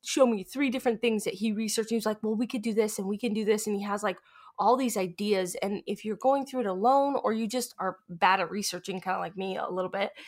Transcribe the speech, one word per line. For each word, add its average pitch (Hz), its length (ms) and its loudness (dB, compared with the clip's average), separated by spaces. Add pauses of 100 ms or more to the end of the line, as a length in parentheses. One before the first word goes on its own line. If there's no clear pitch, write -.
show 269 220 6
me 220 180 2
three 277 240 0
different 240 320 0
things 220 240 2
that - 100 -2
he 214 180 -2
researched. 214 360 -2
He 233 80 0
was 214 80 0
like, 214 180 -2
"Well, 220 120 0
we 226 120 0
could 233 140 -4
do 220 140 -2
this 214 240 2
and 196 100 -4
we 208 80 -2
can 208 160 -2
do 220 140 -2
this." 214 200 2
And 208 80 0
he 202 100 -2
has, 202 180 -4
like, 190 160 -2 (400)
all 220 180 4
these 254 220 0
ideas. 190 640 0
And 196 240 -2
if 196 180 -6
you're 214 120 -4
going 269 280 2
through 262 160 -6
it 226 60 0
alone, 262 580 4
or 233 80 2
you 226 140 0
just 240 320 -4
are 190 180 -4 (140)
bad 185 300 4
at 165 100 -2
researching, 185 500 -4
kinda 185 180 -2
like 175 160 -6
me 190 220 -4
a 175 140 -4
little 185 200 -2
bit, 202 220 -2 (160)